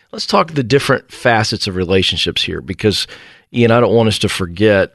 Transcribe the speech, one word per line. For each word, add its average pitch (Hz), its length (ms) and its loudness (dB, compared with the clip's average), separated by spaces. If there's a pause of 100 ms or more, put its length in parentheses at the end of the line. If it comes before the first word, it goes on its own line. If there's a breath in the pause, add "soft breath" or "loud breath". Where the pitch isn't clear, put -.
(140 loud breath)
let's 226 120 -10
talk 180 280 -2
the 143 100 -2
different 127 480 0
facets 110 560 0
of 95 80 -6
relationships 90 680 0
here 82 180 -6
because, - 440 -2 (480 loud breath)
Ian, 117 180 4
I 117 80 4
don't 107 140 2
want 113 140 4
us 107 120 -2
to 107 100 0
forget 95 640 0